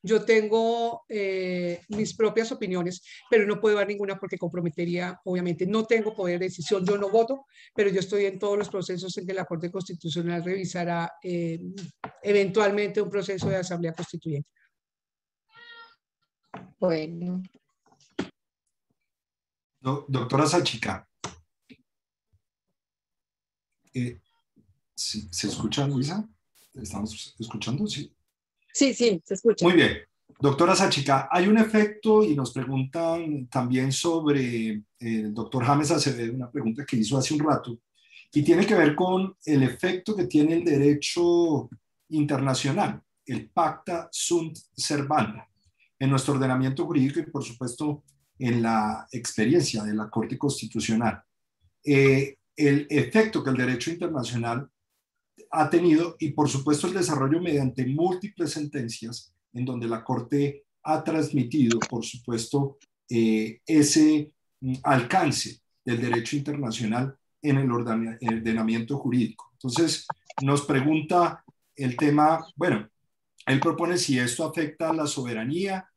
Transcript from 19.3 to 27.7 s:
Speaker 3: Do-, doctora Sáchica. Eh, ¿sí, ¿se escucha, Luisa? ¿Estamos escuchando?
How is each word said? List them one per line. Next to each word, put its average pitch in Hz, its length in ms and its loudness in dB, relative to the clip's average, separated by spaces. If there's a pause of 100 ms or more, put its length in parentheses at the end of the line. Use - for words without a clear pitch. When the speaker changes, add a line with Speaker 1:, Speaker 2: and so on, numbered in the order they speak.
Speaker 3:
Do-, 135 280 -4
doctora 135 380 2
Sáchica. 131 640 0 (2750)
Eh, 123 280 -6 (720)
¿sí, - 340 -8
¿se 101 200 -6
escucha, - 400 -2
Luisa? 143 360 -4 (500)
¿Estamos - 640 -10
escuchando? 117 520 -6